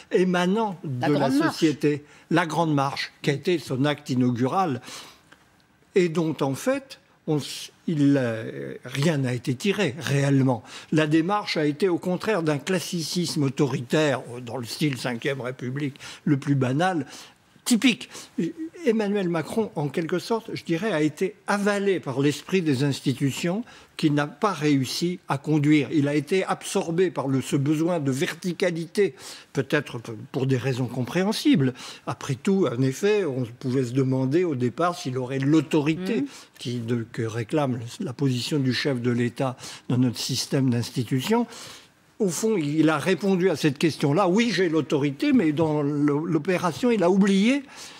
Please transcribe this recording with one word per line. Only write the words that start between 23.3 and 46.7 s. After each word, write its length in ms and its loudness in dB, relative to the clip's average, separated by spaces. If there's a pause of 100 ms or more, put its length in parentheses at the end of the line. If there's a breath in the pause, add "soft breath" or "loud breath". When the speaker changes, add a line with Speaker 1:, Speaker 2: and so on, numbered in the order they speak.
Speaker 1:
qu'il 160 2
n'a 120 2
pas 280 -2
réussi 720 0
à 80 0
conduire. 560 2
Il 160 2
a 60 0
été 300 0
absorbé 640 0
par 180 -4
le, 140 2
ce 140 -2
besoin 440 2
de 100 0
verticalité, 1040 -2 (380 loud breath)
peut-être 460 -2
p-, 140 -12 (200)
pour 140 0
des 100 2
raisons 300 -2
compréhensibles. 880 2 (320 loud breath)
Après 280 -4
tout, 320 2
en 140 -2
effet, 460 2
on 180 -2
pouvait 400 -2
se 80 -6
demander 520 2
au 100 0
départ 440 0
s'il 200 -6
aurait 200 -4
l'autorité 840 2
Speaker 2:
Mmh. 40 -4 (320 loud breath)
Speaker 1:
qui, 220 -6
de, 320 -2
que 100 -4
réclame 560 -2 (220)
la 140 -6
position 440 0
du 140 2
chef 300 -2
de 80 0
l'État 480 -2 (320 loud breath)
dans 80 2
notre 200 2
système 520 -2
d'institutions. 760 0 (720 loud breath)
Au 80 2
fond, 280 0
il 340 2
a 80 2
répondu 520 2
à 60 -2
cette 220 0
question-là. 500 2
Oui, 240 2
j'ai 160 2
l'autorité, 640 0
mais 200 4
dans 300 2
le, 320 2 (120)
l'opération, 640 0